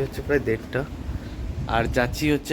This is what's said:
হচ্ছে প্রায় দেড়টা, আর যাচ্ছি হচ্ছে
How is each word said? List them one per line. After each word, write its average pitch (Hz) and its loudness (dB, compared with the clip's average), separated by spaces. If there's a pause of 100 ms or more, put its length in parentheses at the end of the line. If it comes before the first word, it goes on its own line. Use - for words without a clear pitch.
হচ্ছে 135 -4
প্রায় 139 4
দেড়টা, 117 0 (920)
আর 117 4 (140)
যাচ্ছি 127 2
হচ্ছে 143 0